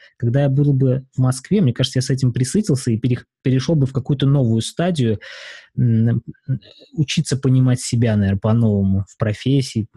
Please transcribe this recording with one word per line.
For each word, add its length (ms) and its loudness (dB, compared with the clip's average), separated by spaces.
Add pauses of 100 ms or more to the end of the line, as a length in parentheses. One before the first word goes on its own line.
(180)
Когда 260 0
я 60 2
был 240 2
бы 320 0 (100)
в 40 -2
Москве, 420 0
мне 120 2
кажется, 260 -2
я 40 0
с 80 -6
этим 220 0
присытился 580 -2
и 80 0
перех-, 260 -2 (180)
перешёл 320 0
бы 120 2
в 60 -12
какую-то 340 -2
новую 340 2
стадию, 580 -2 (580)
м, 320 2
м, 140 -2 (680)
учиться 440 -2
понимать 440 2
себя, 360 0
наверное, 220 2
по-новому 680 2
в 80 -20
профессии 640 -2 (160)